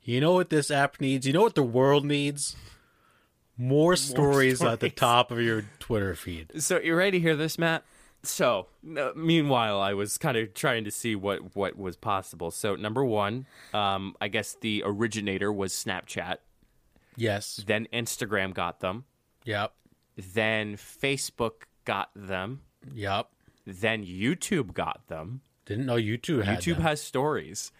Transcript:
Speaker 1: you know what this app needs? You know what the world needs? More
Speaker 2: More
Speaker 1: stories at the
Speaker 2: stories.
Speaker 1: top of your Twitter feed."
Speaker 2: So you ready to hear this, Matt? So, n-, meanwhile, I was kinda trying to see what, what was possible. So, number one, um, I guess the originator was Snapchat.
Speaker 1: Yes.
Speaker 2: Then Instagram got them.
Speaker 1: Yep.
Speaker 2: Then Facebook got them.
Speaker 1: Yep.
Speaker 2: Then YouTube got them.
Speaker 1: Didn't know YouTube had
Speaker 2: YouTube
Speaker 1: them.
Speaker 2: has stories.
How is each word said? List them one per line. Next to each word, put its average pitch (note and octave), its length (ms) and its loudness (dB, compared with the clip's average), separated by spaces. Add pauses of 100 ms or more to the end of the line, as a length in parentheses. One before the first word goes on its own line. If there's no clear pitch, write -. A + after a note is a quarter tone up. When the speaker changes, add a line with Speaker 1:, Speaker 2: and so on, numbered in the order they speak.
Speaker 1:
you A#2+ 180 0
know E3 120 6
what F3+ 160 4
this D3+ 200 2
app C#3 320 2
needs? C3+ 240 0
You C3+ 80 2
know E3+ 80 6
what A3+ 140 4
the D3 80 6
world C3+ 420 6
needs? C#3+ 500 -2 (1000)
More B2 100 -4 (240)
Speaker 2:
More F#3 40 6
Speaker 1:
stories C#3 680 4
at A#2 180 2
the A#2+ 100 0
Speaker 2:
stories. - 60 -8
Speaker 1:
top A#2+ 360 6
of A#2 100 -2
your A2+ 220 2 (160)
Twitter G2 360 0
feed." E2+ 460 -10
Speaker 2:
So F3 180 2
you E3 160 0
ready F#3+ 220 4
to - 20 2
hear E3 160 4
this, D#3 220 -2
Matt? E3 260 0 (400)
So, A#2 440 0 (180)
n-, D3 300 -4
meanwhile, C#3+ 640 2
I G2 140 0
was G2+ 240 -4
kinda A#2 300 -2
trying A#2 360 -2
to G#2 80 -8
see A2+ 240 -2
what, G2 400 -4
what G2 220 -2
was F#2 180 -6
possible. F2+ 560 -4
So, G2+ 240 -2
number A2 300 -2
one, A2 400 0 (280)
um, G2 460 -2
I G#2 80 -4
guess G#2 320 -4
the G#2+ 260 -2
originator G2+ 680 -2
was G2 180 -4
Snapchat. F#2 680 -6 (800)
Speaker 1:
Yes. G#2+ 500 -4
Speaker 2:
Then A2 280 0
Instagram G#2 600 -2
got F2+ 260 -6
them. G2 260 -4 (400)
Speaker 1:
Yep. G#2 260 -2 (460)
Speaker 2:
Then G#2+ 600 -2
Facebook - 840 -4 (220)
got G2 300 -2
them. G2 460 -6 (320)
Speaker 1:
Yep. G#2 360 -4 (380)
Speaker 2:
Then G#2 360 -2
YouTube G2+ 720 -2
got - 340 -4
them. F2 340 -10 (240)
Speaker 1:
Didn't A2 200 -4
know B2 100 0
YouTube A#2+ 480 0
had G2+ 160 0
Speaker 2:
YouTube E3+ 160 0
Speaker 1:
them. D3+ 80 0
Speaker 2:
has D3+ 180 0
stories. B2+ 800 -4